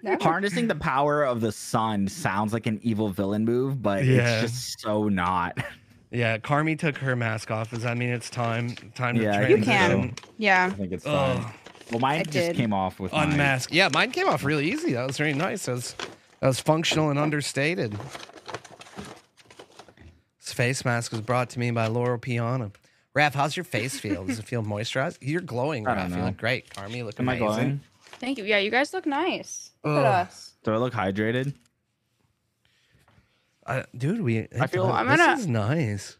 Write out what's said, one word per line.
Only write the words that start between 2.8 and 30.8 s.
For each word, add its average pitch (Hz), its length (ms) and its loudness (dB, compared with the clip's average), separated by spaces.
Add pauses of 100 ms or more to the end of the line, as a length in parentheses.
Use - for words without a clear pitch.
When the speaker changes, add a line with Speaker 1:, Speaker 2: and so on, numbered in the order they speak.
Speaker 2:
evil 107 260 0
villain 101 360 0
move, 127 380 0
but 101 220 2
Speaker 3:
Yeah. 120 380 4
Speaker 2:
it's 117 100 -2
just - 280 -10
so 107 280 0
not. 90 500 0 (520)
Speaker 3:
Yeah, 113 280 0
Carmi 147 400 0
took 147 200 0
her 131 180 0
mask 110 340 -2
off. 110 200 -2
Does 113 120 -6
that 120 140 -2
mean 123 140 -2
it's 120 200 -4
time, 120 400 -2 (240)
time 120 220 0
to 113 80 4
Speaker 2:
Yeah, 104 160 2
I 110 60 4
think 320 120 8
Speaker 1:
You 214 60 4
can. 202 260 4
Speaker 3:
transition? - 340 2
Speaker 2:
so. - 140 -20
Speaker 1:
Yeah. 190 340 4
Speaker 2:
I 196 40 -6
think 185 160 -4
it's 175 120 -8
time. 135 400 2
Speaker 3:
Ugh. 113 80 -10 (380)
Speaker 2:
Well, 117 100 0
mine 143 200 2
Speaker 1:
I - 40 0
Speaker 2:
just 151 80 -8 (160)
Speaker 1:
did. 170 80 -2
Speaker 2:
came 113 160 0
off 95 280 0
with 92 120 -4
mine. 147 200 2
Speaker 3:
Unmasked. 139 400 2
Yeah, 175 200 6
mine 196 200 2
came 370 160 2
off 156 160 2
really 147 260 2
easy. 311 220 -2
That 123 140 0
was 135 120 -4
very 151 160 2
nice. 190 320 -2
That 127 60 -2
was, 123 220 -6 (460)
that 131 60 2
was 131 140 4
functional 156 500 2
and 143 80 0
understated. 147 760 0 (2500)
This - 120 -10
face 127 320 0
mask 117 280 -2
was 113 100 -4
brought 123 280 0
to - 80 -8
me 120 120 0
by 117 180 0
Laurel 120 300 0
Piana. 117 520 -2 (460)
Raph, 143 180 4
how's 143 220 0
your 180 80 -6
face 131 340 -4
feel? - 260 -4
Does 247 140 -4
it 110 60 -10
feel 120 180 -2
moisturized? 117 580 -4
You're 151 200 -2
glowing, 127 480 -2
Speaker 2:
I 120 60 2
don't 95 120 0
Speaker 3:
Raph. 87 40 -4
You 90 80 -4
Speaker 2:
know. 90 80 -2
Speaker 3:
look 95 100 -2
great. 117 340 -2
Carmi, 101 280 -12
you 120 60 -6
look 107 140 -10
Speaker 2:
Am 127 100 0
I 127 60 0
Speaker 3:
amazing. 110 200 0
Speaker 2:
glowing? 135 260 0 (400)
Speaker 1:
Thank 262 180 -4
you. 202 60 -8
Yeah, 208 140 2
you 202 120 0
guys 254 220 2
look 370 140 -6
nice. 294 640 -4 (140)
Look 151 140 2
at 135 80 4
Speaker 3:
Ugh. 95 200 4
Speaker 1:
us. - 280 -20 (100)
Speaker 2:
Do 110 80 0
I 110 40 2
look 123 160 0